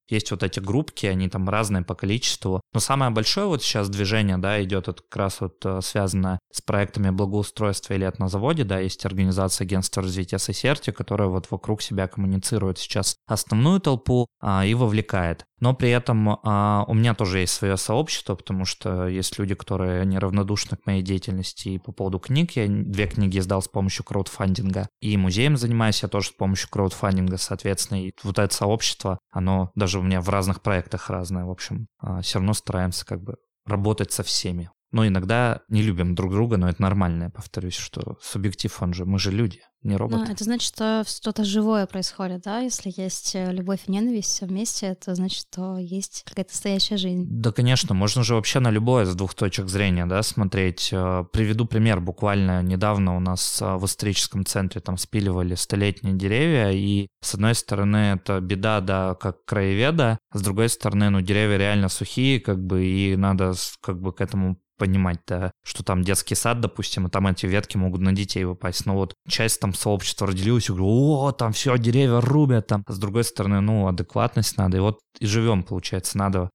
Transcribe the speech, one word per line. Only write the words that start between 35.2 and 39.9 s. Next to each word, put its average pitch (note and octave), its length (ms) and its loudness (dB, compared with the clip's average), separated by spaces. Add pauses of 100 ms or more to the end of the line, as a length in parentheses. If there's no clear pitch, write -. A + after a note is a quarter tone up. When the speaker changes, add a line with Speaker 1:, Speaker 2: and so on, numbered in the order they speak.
Speaker 1:
не G#2+ 140 2
любим F2+ 340 2
друг F2+ 160 0
друга, A2+ 240 2
но F2+ 140 4
это E2+ 120 -2
нормально, F#2 440 2
я F2+ 40 -6
повторюсь, - 460 -8
что - 460 -10
субъектив, - 600 -4
он F2+ 120 0
же, F2+ 100 -6
мы F#2+ 160 0
же F#2+ 120 0
люди, G2+ 280 -2 (240)
не G#2 80 -2